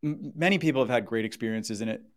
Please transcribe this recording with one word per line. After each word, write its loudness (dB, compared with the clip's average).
m-, -4
many 4
people 4
have 4
had 2
great -2
experiences -4
in -4
it -6